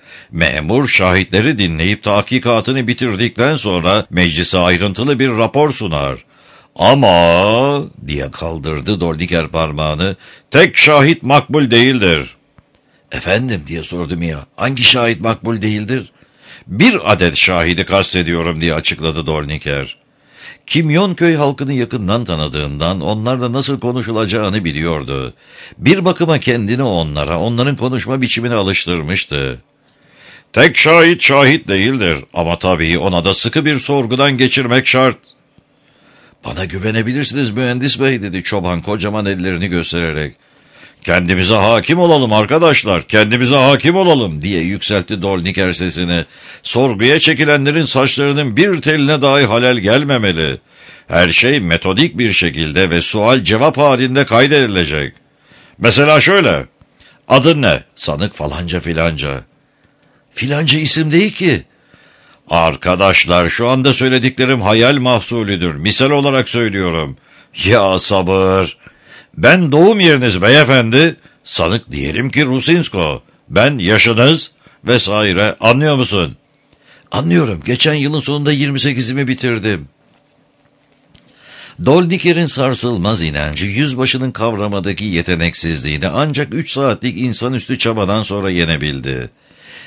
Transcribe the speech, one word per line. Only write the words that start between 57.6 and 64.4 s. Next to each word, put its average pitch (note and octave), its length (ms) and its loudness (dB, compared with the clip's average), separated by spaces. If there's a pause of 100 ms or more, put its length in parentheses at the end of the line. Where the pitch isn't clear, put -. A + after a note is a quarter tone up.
ne?' E2 220 0 (120)
'Sanık D#2+ 400 -6
falanca D#2+ 440 -6
filanca.'" D#2 640 -4 (920)
"Filanca D3 460 -2
isim D#3 320 0
değil F#3 220 2
ki." D3+ 300 0 (880)
"Arkadaşlar, F2 1000 2
şu A#2 180 -2
anda C3 260 2
söylediklerim B2+ 680 0